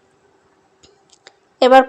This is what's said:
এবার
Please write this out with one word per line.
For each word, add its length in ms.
এবার 280